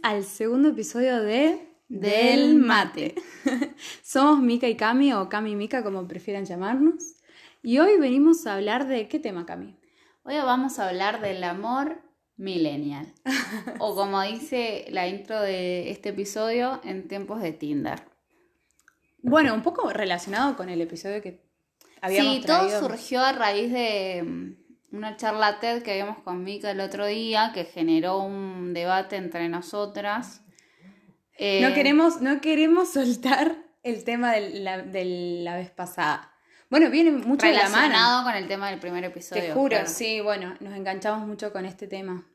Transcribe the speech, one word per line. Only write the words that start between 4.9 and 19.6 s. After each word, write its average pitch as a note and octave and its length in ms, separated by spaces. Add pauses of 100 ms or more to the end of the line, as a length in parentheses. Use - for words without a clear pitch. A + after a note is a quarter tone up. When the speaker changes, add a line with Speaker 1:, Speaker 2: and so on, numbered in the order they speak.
Speaker 1:
o F#3+ 160
Cami G#3+ 240
y G#3 40
Mica, A3 260
como F#3+ 240
prefieran F#3+ 380
llamarnos. A#3 720 (460)
Y B3 160
hoy G4 200
venimos D4 480
a G#3 80
hablar G#3 320
de, A#3 220
¿qué D#4 100
tema, F3 280
Cami? F3+ 300 (480)
Speaker 2:
Hoy C4+ 120
vamos C4 420
a G3 100
hablar G3 320
del F#3+ 240
amor B3 560 (360)
millennial. D3 760 (120)
Speaker 1:
<laughs> A3 540
Speaker 2:
O G#3 160
como G3 280
dice A3+ 680
la F3+ 180
intro G3+ 320
de F3+ 500
este G3+ 200
episodio, A3+ 720
en F#3+ 240
tiempos G3+ 340
de E3 100
Tinder. D3 520 (1120)
Speaker 1:
Bueno, C4 360
un A3 80